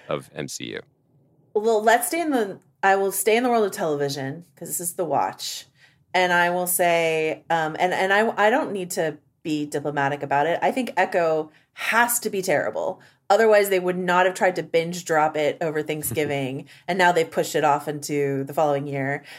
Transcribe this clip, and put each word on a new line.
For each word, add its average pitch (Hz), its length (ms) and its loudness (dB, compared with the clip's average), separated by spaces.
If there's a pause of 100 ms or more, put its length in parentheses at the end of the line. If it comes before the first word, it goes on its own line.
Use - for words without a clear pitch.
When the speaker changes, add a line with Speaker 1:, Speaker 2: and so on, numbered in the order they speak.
Speaker 1:
of 73 260 -6
M 73 120 -8
C 62 200 -12
U. 50 140 -10 (760)
Speaker 2:
Well, 214 280 0
let's 233 260 4
stay 330 120 -2
in 320 100 -2
the, 214 280 0 (240)
I 196 140 6
will 196 160 0
stay 220 240 2
in 240 60 2
the 254 60 0
world 226 160 4
of 190 80 -2
television 143 720 -4 (120)
'cause 170 120 -14
this - 120 -6
is 170 140 -6
the 180 100 -2
watch. 127 600 -4 (480)
And 180 200 2
I 175 180 4
will 180 160 -2
say, 165 840 0
um, 160 300 0
and, 180 140 2
and 190 180 0
I, 220 200 2 (140)
I 214 40 6
don't 262 220 0
need 180 200 -8
to 156 240 -2 (260)
be 151 220 -4
diplomatic 143 580 -2
about 143 240 0
it. 170 140 0
I 180 100 2
think 254 280 -4
Echo 165 520 0 (220)
has 233 480 0
to 220 80 -4
be 190 140 -4
terrible. 127 580 -2 (300)
Otherwise, 208 400 6
they 185 80 2
would 180 180 -2
not 180 300 2
have 185 80 0
tried 185 220 0
to 165 60 -4
binge 170 420 -2
drop 156 320 2
it 147 260 0
over 156 200 -2
Thanksgiving. 147 920 -4
Speaker 1:
<laughs> - 120 -20
Speaker 2:
And 180 100 -2
now 175 140 6
they've 165 180 2
pushed 165 240 -2
it 156 100 0
off 147 240 2
into 143 560 -2
the 143 80 -12
following 147 360 0
year. 139 340 -4 (160)